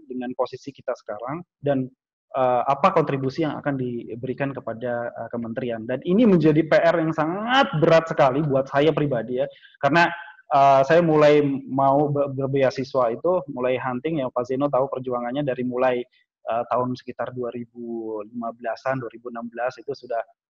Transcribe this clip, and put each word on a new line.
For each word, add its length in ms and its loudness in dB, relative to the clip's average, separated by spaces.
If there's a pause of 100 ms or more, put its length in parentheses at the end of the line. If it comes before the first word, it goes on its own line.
dengan 320 -8
posisi 320 -6
kita 240 -8
sekarang 480 -10 (160)
dan, 320 -2 (480)
eh, 320 2
apa 240 2
kontribusi 480 0
yang 160 -4
akan 160 -4
diberikan 800 -6
kepada, 560 -6
eh, 240 -12
kementerian. 560 -6
Dan 160 -2
ini 160 4
menjadi 400 6
P 80 2
R 320 4
yang 80 0
sangat 560 0 (160)
berat 240 6
sekali 400 2
buat 240 0
saya 240 4
pribadi 480 -2
ya, 40 -2 (360)
karena 240 4 (460)
eh, 340 6
saya 160 6
mulai 400 6 (240)
mau 440 2
be-, 240 -2
berbeasiswa 800 0
itu, 180 -2 (180)
mulai 300 -2
hunting 420 -4
ya, 80 -4
Pak 160 -4
Zeno 240 -2
tahu 200 0
perjuangannya 520 -6
dari 240 -4
mulai, 360 -2 (440)
eh, 240 -4
tahun 240 -2
sekitar 400 -10
dua 160 -8
ribu 760 -10
lima 280 -10
belas-an, 480 -6
dua 80 -12
ribu 240 -14
enam 160 -10
belas 280 -6
itu 140 -10
sudah 280 -8 (320)